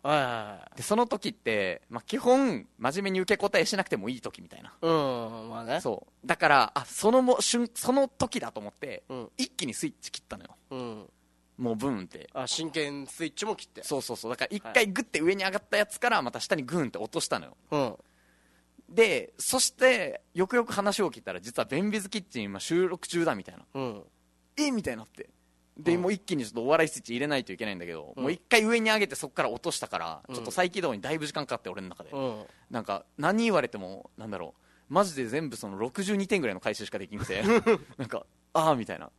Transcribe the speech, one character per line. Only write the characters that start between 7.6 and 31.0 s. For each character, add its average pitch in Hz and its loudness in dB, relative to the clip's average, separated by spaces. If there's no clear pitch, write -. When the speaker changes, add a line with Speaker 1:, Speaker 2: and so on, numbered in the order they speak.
Speaker 2:
そ - 2
の 269 6
時 - -2
だ 117 -6
と - -10
思 104 -8
っ - -20
て、 127 -12
Speaker 1:
う 135 -8
ん。 120 -10
Speaker 2:
一 - -6
気 - -6
に 107 -6
ス - -4
イ 139 -2
ッ - -20
チ - -14
切 - -12
っ - -20
た 107 -10
の 92 -18
よ。 - -20
Speaker 1:
う 131 -10
ん。 110 -10
Speaker 2:
も 120 0
う 110 0
ブ 123 -4
ー 117 -2
ン - -
っ 90 -8
て。 - -18
Speaker 1:
あ、 131 -6
真 156 -4
剣 143 -4
ス - -8
イ 156 -4
ッ 147 -10
チ - -6
も 214 -2
切 - -12
っ - -20
て。 - -18
Speaker 2:
そ 143 -2
う 120 -2
そ 120 -6
う - -6
そ - -10
う。 120 -4
だ 117 -4
か 214 -2
ら - -10
一 202 -4
回 233 6
グ 196 -2
ッ - -4
て 160 -2
上 180 4
に 190 -2
上 190 0
が 202 -2
っ - -20
た 208 2
や 208 4
つ - -12
か 247 2
ら、 190 4
ま 120 -2
た 120 -8
下 - 0
に 135 -2
グ 151 -2
ー 147 2
ン 117 -2
っ - -4
て - -10
落 107 -6
と 165 -4
し - -4
た 131 0
の 76 -8
よ。 - -20
Speaker 1:
は 151 0
い。 139 2
う - 2
ん。 - -12
Speaker 2:
で、 180 4
そ - 0
し - 2
て、 233 4
よ 185 2
く 247 2
よ 233 6
く - -6
話 202 2
を 165 4
聞 113 -16
い - -20
た 95 -6
ら、 90 -6
実 117 -4
は 113 2
ベ 135 0
ン 208 0
ビ 214 0
ズ 190 -10
キ 214 -6
ッ 180 -6
チ 120 -8
ン 104 -4
今 98 -8
収 180 2
録 170 -8
中 170 0
だ 135 2
み 95 -10
た 92 -16
い - -20
な。 - -20
Speaker 1:
う 135 -4
ん。 113 -6
Speaker 2:
え？ 294 2
み 220 0
た 139 -2
い 120 -6
に 110 -10
な 110 -14
っ - -20
て。 - -16
で、 170 4
Speaker 1:
う 175 2
ん。 175 0
Speaker 2:
も 180 2
う 214 2
一 196 0
気 - -2
に 127 0
ち 104 -8
ょ - -12
っ - -20
と 113 -2
お 127 -2
笑 160 6
い 147 0
ス - -8
イ 123 -10
ッ - -20
チ 117 -8
入 120 -2
れ 147 0
な 147 0
い 123 -2
と 95 -10
い 90 -8
け 113 -6
な 104 -4
い 92 -6
ん - -10
だ 87 -10
け 85 -8
ど、 76 -12
Speaker 1:
う - -12
ん。 - -4
Speaker 2:
も 135 0
う 165 0
一 180 -8
回 220 6
上 226 4
に 220 2
上 214 4
げ 202 2
て - -10
そ 143 -8
っ - -12
か 151 0
ら 117 0
落 120 -6
と 170 -2
し - -4
た - -6
か 90 -4
ら、 82 -6
Speaker 1:
う 131 -10
ん。 - -6
Speaker 2:
ち 123 -6
ょ 117 -8
っ - -10
と 127 -6
再 180 0
起 180 -4
動 135 0
に 101 -6